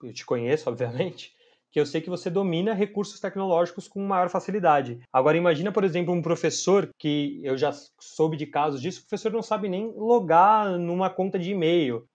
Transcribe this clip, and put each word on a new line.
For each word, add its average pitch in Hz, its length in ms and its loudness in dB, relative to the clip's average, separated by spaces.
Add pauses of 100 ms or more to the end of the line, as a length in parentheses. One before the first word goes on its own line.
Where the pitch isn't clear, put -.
eu 117 100 -16
te - 120 -14
conheço, 127 440 0
obviamente, 123 640 -6 (400)
que 151 80 0
eu 147 60 0
sei 156 140 -4
que 180 100 -10
você 180 180 -8
domina 190 460 -2
recursos 202 460 -4
tecnológicos 185 640 -2
com - 140 -10
maior 190 280 0
facilidade. 160 680 0 (140)
Agora, 143 240 4
imagina, 175 340 2
por 196 140 0
exemplo, 175 280 0
um 175 80 0
professor, 175 680 0 (100)
que 147 460 -2
eu 135 120 0
já 147 140 0 (300)
soube 156 360 -2
de 143 100 -8
casos 143 360 -2
disso, 180 160 -6
o - 40 -20
professor 208 300 -6
não 220 100 -4
sabe 208 260 -4
nem 202 280 -4
logar 202 840 4
numa 175 300 -2
conta 190 300 -2
de 180 140 -4
e-mail. 160 520 0 (100)